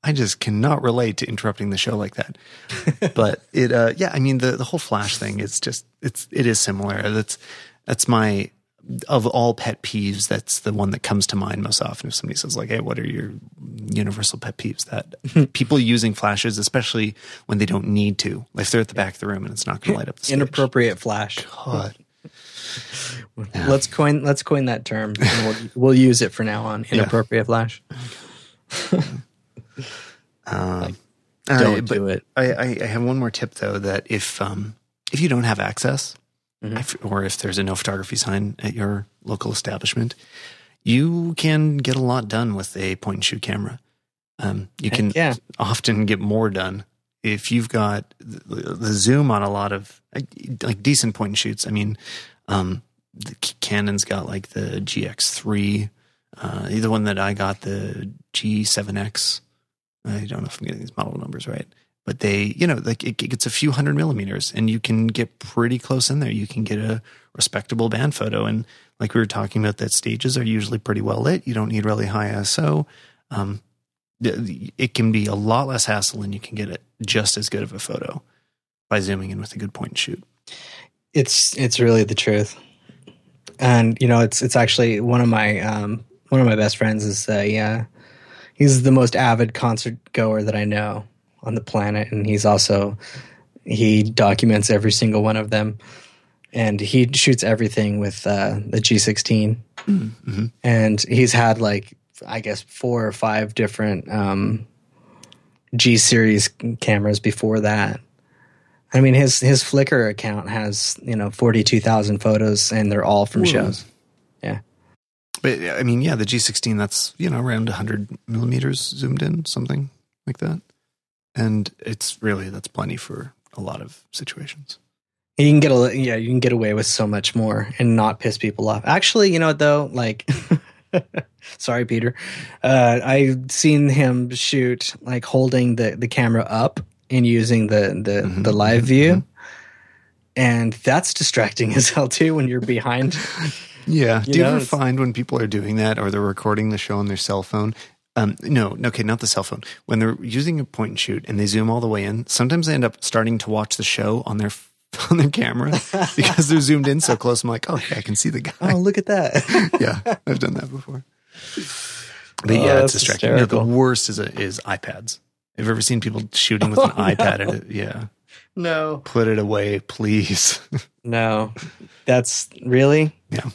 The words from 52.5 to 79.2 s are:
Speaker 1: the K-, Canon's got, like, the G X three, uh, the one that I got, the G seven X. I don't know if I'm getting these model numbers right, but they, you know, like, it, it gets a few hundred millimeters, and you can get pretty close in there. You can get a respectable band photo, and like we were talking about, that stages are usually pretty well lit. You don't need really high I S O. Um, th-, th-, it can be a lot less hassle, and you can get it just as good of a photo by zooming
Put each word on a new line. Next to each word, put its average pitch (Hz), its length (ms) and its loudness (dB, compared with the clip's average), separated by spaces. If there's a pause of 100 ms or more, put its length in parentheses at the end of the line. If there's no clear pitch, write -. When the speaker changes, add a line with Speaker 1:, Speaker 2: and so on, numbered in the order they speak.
Speaker 1:
the - 220 -14
K-, - 240 -8
Canon's 101 460 -2
got, 98 200 -4
like, 95 220 -10
the 98 320 -6
G 101 280 -6
X - 300 -4
three, 104 520 -2 (480)
uh, - 320 -8
the 110 200 0
one 110 140 2
that 101 160 0
I 98 140 0
got, 98 280 -2
the 98 480 -8 (240)
G 107 300 -2
seven 101 340 -2
X. - 440 -4 (640)
I 104 200 -6
don't - 160 -8
know - 60 -8
if - 140 -14
I'm - 60 -8
getting - 140 -10
these - 160 -14
model - 220 -6
numbers - 280 -12
right, - 200 -10 (380)
but - 140 -8
they, 101 240 0 (120)
you 175 120 0
know, 151 80 2
like, - 280 -4
it, - 200 -6
it - 60 -6
gets 120 180 -4
a - 20 -4
few 147 220 0
hundred 143 240 0
millimeters, 107 580 -2
and 110 160 2
you 113 100 0
can 113 280 2
get 113 320 -4
pretty 120 400 -2
close 131 320 -2
in 139 80 0
there. 131 100 -2
You 107 160 -4
can 110 180 -6
get 107 140 -4
a 110 240 -4 (320)
respectable 113 560 -2
band 123 240 0
photo, 107 320 -2
and 110 220 -4 (320)
like 113 160 -2
we 120 40 6
were 110 60 4
talking 104 400 -4
about, 104 120 -2
that 107 140 -4
stages 117 460 -2
are 123 60 -2
usually 110 340 -2
pretty 104 240 -4
well 107 200 -2
lit. 151 260 0
You 120 80 -4
don't 110 140 -2
need 107 160 -2
really 107 200 0
high 104 220 -2
I 107 60 -4
S 101 260 -2
O. 151 260 2 (460)
Um, 101 300 -4 (600)
th-, 117 140 0 (100)
th-, 80 320 -10
it 127 160 -4
can 113 180 2
be 104 140 2
a 101 80 -2
lot 110 320 0
less 127 200 -2
hassle, 104 360 -2
and 101 140 -6
you 104 40 -10
can - 140 -16
get 107 160 -6
it - 140 -12 (200)
just 104 320 0
as 107 140 -6
good 104 140 -4
of 101 100 -10
a 95 60 -12
photo - 420 -8 (680)
by 107 100 2
zooming 95 320 -4